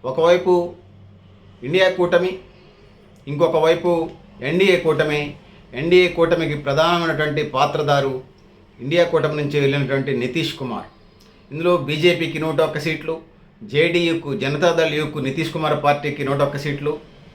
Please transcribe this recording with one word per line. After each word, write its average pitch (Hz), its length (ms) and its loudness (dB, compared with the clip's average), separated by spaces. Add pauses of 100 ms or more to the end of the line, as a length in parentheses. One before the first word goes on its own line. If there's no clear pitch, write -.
ఒకవైపు 175 680 2 (880)
ఇండియా 180 260 2
కూటమి, 180 480 0 (880)
ఇంకొక 160 280 0
వైపు 165 540 2 (320)
ఎన్డీఏ 175 360 4
కూటమి. 151 560 0 (400)
ఎన్డీఏ 175 340 4
కూటమికి 165 480 0
ప్రధానమైనటువంటి 151 880 0
పాత్రధారు 139 760 0 (580)
ఇండియా 156 240 2
కూటమి 151 320 0
నుంచి 143 240 -2
వెళ్ళినటువంటి 139 580 0
నితీష్ 127 380 -4
కుమార్. 113 300 -10 (680)
ఇందులో 170 260 0
బీజేపీకి 156 600 0
నూట 156 220 0
ఒక్క 151 180 0
సీట్లు, 160 420 -6 (420)
జేడీయూకు, 165 760 0
జనతాదళ్ 147 560 0
యూకు, 147 260 -4
నితీష్ 160 320 -4
కుమార్ 151 320 -2
పార్టీకి 143 400 -2
నూట 139 180 -2
ఒక్క 143 160 -2
సీట్లు, 147 420 -6 (360)